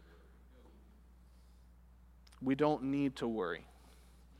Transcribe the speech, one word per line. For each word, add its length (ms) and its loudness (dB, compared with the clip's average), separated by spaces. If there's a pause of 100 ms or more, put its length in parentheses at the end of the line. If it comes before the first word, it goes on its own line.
(2500)
We 140 2
don't 300 2
need 320 0
to 120 -2
worry. 380 -2 (720)